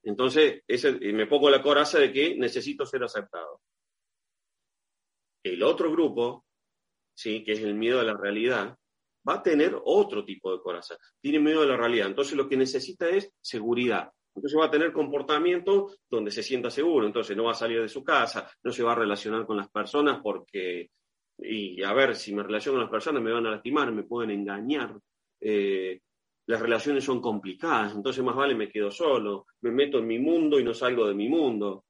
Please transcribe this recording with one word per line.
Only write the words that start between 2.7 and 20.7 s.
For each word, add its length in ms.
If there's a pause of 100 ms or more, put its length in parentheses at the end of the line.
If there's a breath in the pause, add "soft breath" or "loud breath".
ser 200
aceptado. 560 (1800)
El 180
otro 300
grupo, 540 (680)
¿sí? 300
Que 80
es 80
el 140
miedo 260
a 40
la 120
realidad, 580 (540)
va 60
a 80
tener 420
otro 400
tipo 280
de 100
coraza. 340 (240 soft breath)
Tiene 200
miedo 220
a 40
la 100
realidad. 300
Entonces, 300
lo 120
que 80
necesita 540
es 280
seguridad. 720 (240)
Entonces, 240
va 80
a 40
tener 220
comportamiento 1040 (140)
donde 220
se 120
sienta 280
seguro. 360
Entonces, 300
no 80
va 60
a 40
salir 280
de 60
su 140
casa, 480 (120)
no 100
se 100
va 100
a 60
relacionar 480
con 100
las 120
personas 540
porque, 680 (480)